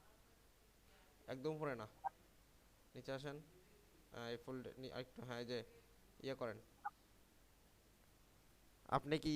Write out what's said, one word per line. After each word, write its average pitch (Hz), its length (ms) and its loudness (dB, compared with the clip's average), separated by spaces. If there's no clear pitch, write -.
একদম 135 280 2
উপরে 151 260 4
না, 107 40 -2
নিচে 131 240 -2
আসেন। 143 200 -2
আহ, - 960 -8
এই 117 120 2
ফোল্ডার 127 360 -2
নি-, 131 160 -2
আরেকটু, - 320 -4
হ্যাঁ, 120 140 0
এই 123 100 -2
যে 123 60 6
ইয়ে 135 100 2
করেন, 117 240 2
আপনি 143 300 6
কি 147 180 4